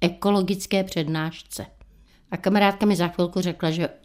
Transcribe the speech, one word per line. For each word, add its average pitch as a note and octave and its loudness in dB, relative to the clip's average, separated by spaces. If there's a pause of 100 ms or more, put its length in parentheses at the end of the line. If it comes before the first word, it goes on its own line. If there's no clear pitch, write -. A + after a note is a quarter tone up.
ekologické F#3+ 0
přednášce. D#3+ -6 (680)
A - -6
kamarádka G3+ 2
mi G3+ 4
za E3+ 0
chvilku F3 -2
řekla, F3 -2
že E3 -2 (160)